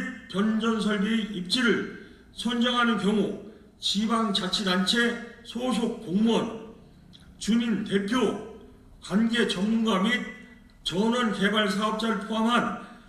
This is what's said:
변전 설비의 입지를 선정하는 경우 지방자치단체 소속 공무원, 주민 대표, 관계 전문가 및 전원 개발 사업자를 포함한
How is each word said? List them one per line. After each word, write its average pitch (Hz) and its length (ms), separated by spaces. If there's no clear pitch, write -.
변전 220 520
설비의 208 560
입지를 - 680
선정하는 240 640
경우 196 540
지방자치단체 202 1700
소속 233 600
공무원, 208 680
주민 233 460
대표, 202 760
관계 226 460
전문가 220 560
및 233 80
전원 226 500
개발 202 360
사업자를 220 580
포함한 226 580